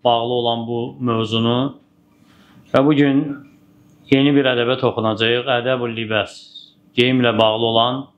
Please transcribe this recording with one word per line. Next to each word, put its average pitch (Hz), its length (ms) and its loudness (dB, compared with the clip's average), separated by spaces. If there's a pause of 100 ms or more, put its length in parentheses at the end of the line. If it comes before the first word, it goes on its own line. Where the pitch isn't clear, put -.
bağlı 117 360 0
olan 117 260 -4
bu 120 320 -8
mövzunu. 117 760 -2 (1000)
Və 131 100 4
bugün 143 640 0 (640)
yeni 139 240 4
bir 139 100 2
ədəbə 127 360 0
toxunacağıq. 113 680 0
Ədəbul 120 480 -2
libas, 110 380 -4 (680)
geyimlə 123 400 2
bağlı 110 260 2
olan 120 420 0 (120)